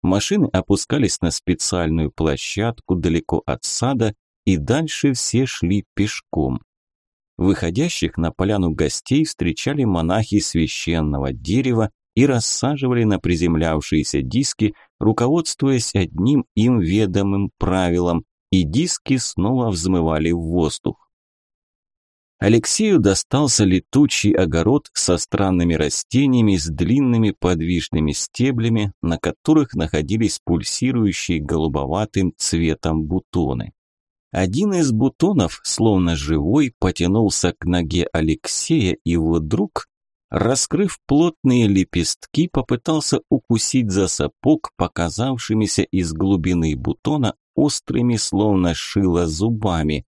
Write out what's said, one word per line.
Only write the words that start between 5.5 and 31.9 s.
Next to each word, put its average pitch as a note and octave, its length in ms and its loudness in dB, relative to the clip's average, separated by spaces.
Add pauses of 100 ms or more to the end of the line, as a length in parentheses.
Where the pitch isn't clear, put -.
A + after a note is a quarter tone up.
пешком. D2 680 -2 (760)
Выходящих F#2 800 -2
на E2 120 0
поляну F#2+ 400 0
гостей D#2+ 540 -2
встречали C3 600 -4
монахи F#2+ 540 0
священного D2+ 960 -2
дерева A2+ 580 -2 (240)
и C3 120 4
рассаживали B2+ 760 0
на G2+ 140 2
приземлявшиеся D#2+ 1040 0
диски, G#2 520 -2 (260)
руководствуясь B2+ 920 0
одним G#2+ 500 0 (100)
им A#2 240 2
ведомым G2 800 0
правилом, F2 680 0 (260)
и F#2 140 4
диски C3 520 -2
снова A#2 540 -2
взмывали E2 600 0
в E2+ 100 0
воздух. E2 680 -2 (1300)
Алексею A#2+ 640 2
достался A2 640 2
летучий G2 680 2
огород F2+ 600 2
со F2+ 240 0
странными F2 580 0
растениями A2 840 2
с D#2 100 -2
длинными A2 680 2
подвижными E2 760 0
стеблями, A2+ 880 -2
на E2 180 -2
которых - 560 0
находились E2 720 -2
пульсирующие G2 960 0
голубоватым D#2 960 -2